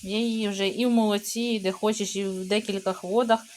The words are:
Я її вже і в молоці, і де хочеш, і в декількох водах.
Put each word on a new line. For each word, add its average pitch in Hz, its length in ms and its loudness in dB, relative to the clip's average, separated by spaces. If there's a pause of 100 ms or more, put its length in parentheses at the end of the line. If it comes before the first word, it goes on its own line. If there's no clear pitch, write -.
Я 202 140 -4
її 220 320 0
вже 196 180 0
і 240 180 0
в 247 40 4
молоці, 214 520 2
і 233 180 0
де 190 120 0
хочеш, 202 440 -2
і 196 80 -2
в 185 240 -4
декількох 196 560 -2
водах. 226 360 2 (180)